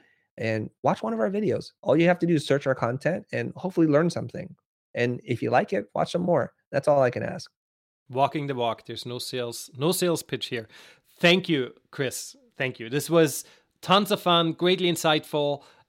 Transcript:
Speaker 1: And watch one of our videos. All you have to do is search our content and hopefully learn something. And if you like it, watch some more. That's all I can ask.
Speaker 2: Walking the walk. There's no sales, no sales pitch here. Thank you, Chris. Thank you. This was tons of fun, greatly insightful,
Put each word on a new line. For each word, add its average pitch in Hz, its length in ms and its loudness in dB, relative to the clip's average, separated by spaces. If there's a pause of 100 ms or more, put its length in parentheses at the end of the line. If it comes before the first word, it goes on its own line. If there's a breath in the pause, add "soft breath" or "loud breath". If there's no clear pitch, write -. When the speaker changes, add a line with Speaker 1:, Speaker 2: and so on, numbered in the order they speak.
(380 soft breath)
Speaker 1:
And 110 320 -2 (120)
watch 160 200 0
one 226 100 -4
of 226 80 -4
our 214 100 0
videos. 117 420 -2 (100)
All 117 120 4
you 165 140 6
have 175 120 4
to 170 60 0
do 170 100 4
is 139 100 0
search 143 200 2
our 135 80 2
content 143 580 -2
and 120 220 -4
hopefully 180 320 0
learn 156 220 4
something. - 460 -8 (400)
And 123 300 0
if 123 180 -2
you 120 80 -2
like 147 240 2
it, 202 100 -2 (100)
watch - 180 -2
some 175 100 -2
more. 170 320 0 (160)
That's 139 180 0
all 143 140 6
I 123 80 4
can 113 120 -6
ask. 117 280 -10 (580)
Speaker 2:
Walking 139 380 -2
the 139 80 -4
walk. 117 320 -4
There's 113 180 -12
no 123 140 -8
sales, 120 580 -10
no 147 160 0
sales 175 300 0
pitch - 240 -8
here. 113 220 -8 (520 loud breath)
Thank 180 300 4
you, 131 220 -2 (180)
Chris. - 440 -6 (220)
Thank 127 240 -6
you. 113 80 -10
This 139 220 -4
was 160 340 2 (380 soft breath)
tons 196 280 2
of 202 120 -2
fun, 170 300 2
greatly 180 380 0
insightful, 151 720 0 (240 soft breath)